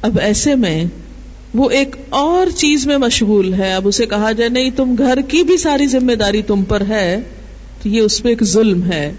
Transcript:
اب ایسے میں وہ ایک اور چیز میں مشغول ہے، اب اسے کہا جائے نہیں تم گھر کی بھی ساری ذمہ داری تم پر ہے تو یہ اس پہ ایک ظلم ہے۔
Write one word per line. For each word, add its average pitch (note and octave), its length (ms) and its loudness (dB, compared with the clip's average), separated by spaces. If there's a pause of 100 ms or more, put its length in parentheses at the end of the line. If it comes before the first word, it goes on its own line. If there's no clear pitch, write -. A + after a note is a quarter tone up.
اب F#3+ 200 0
ایسے G#3+ 360 2
میں E3+ 260 0 (680)
وہ B3+ 180 2
ایک C4+ 240 0 (220)
اور F4 300 2 (100)
چیز D4 300 2
میں C#4+ 120 2
مشغول G#3+ 540 2
ہے، F#3+ 200 0
اب F#3+ 140 0
اسے G3+ 200 0
کہا G#3 240 0
جائے A#3 200 0
نہیں B3+ 240 0
تم B3+ 220 0
گھر C4 300 2
کی D#4+ 160 2
بھی E4+ 160 4
ساری C#4+ 300 0
ذمہ B3 280 2
داری G#3 300 0
تم G3+ 180 0
پر G3+ 240 0
ہے G3+ 320 0 (600)
تو G#3 80 -2
یہ A3 120 2
اس G#3+ 220 2
پہ B3 60 2
ایک A#3 180 2
ظلم F#3+ 380 2
ہے۔ D#3+ 200 -2 (140)